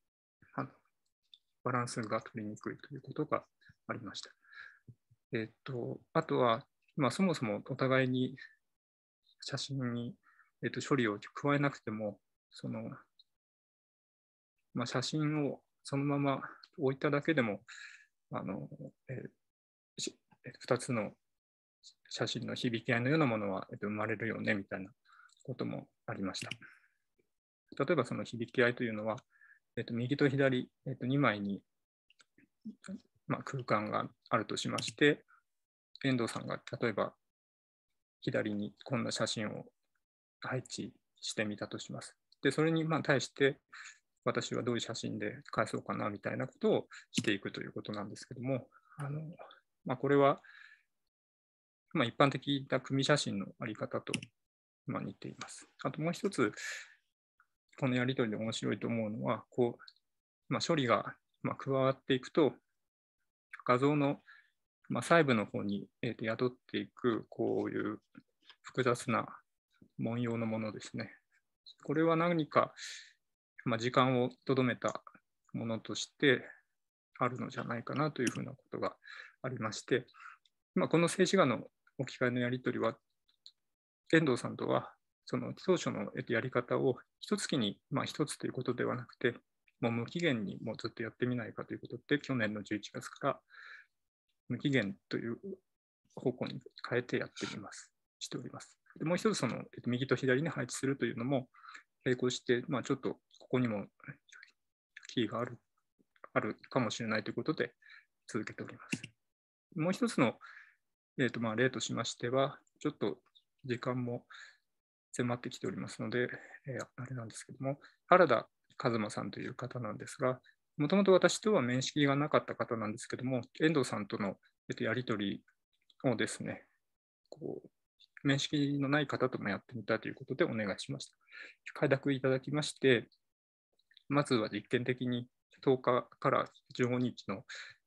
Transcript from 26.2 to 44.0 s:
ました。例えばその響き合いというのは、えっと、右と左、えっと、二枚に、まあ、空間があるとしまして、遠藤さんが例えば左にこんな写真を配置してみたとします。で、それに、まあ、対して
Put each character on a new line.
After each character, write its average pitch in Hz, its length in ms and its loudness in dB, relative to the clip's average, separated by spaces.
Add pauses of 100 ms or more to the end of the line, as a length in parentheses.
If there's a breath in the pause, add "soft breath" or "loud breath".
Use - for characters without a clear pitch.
ま 90 120 -4
し - 120 -8 (1300 loud breath)
た。 143 80 0
例 156 80 2
え 165 40 4
ば 123 80 4
そ - 100 -4
の 110 80 -4
響 113 280 -6
き 127 120 4
合 120 80 6
い 120 40 -4
と 123 100 -2
い 117 60 0
う - 20 -4
の 107 140 -4
は、 110 100 0 (600 soft breath)
え 120 60 -2
っ - 20 -8
と、 - 80 -6
右 123 240 0
と 143 120 6
左、 131 420 4 (160)
え 143 40 -4
っ 131 60 -4
と、 123 100 -6
二 135 120 2
枚 110 220 4
に、 101 200 -2 (1700)
ま 147 120 0
あ、 127 40 -10
空 127 220 -8
間 107 260 0
が 110 180 -2 (220)
あ 120 60 4
る 107 80 2
と - 120 -4
し - 120 -4
ま 113 100 0
し - 160 -4
て、 147 300 4 (800 soft breath)
遠 131 120 4
藤 113 160 0
さ - 80 -6
ん - 60 -8
が - 140 -4 (200)
例 120 100 2
え - 20 -4
ば 101 220 -2 (1080)
左 110 340 0
に 104 200 -4 (100)
こ - 120 -2
ん 113 80 0
な 113 80 -2
写 113 140 -2
真 107 220 -4
を - 160 -8 (760)
配 - 180 -4
置 - 340 -8 (280)
し - 140 -8
て 110 100 0
み 104 120 -4
た 107 120 -8
と 107 100 -8
し - 140 -10
ま 131 100 -8
す。 - 140 -16 (260)
で、 139 80 4
そ 156 120 0
れ 160 100 4
に、 160 120 2
ま 160 140 0
あ、 131 40 -2
対 139 180 4
し - 80 -4
て 139 300 2 (640 loud breath)